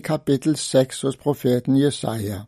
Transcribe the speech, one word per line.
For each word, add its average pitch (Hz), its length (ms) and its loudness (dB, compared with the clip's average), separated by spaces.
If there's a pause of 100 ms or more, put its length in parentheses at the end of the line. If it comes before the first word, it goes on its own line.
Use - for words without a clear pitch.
kapittel 147 500 0
seks - 460 0
hos 135 160 -2
profeten 131 640 0
Jesaja. 107 680 -2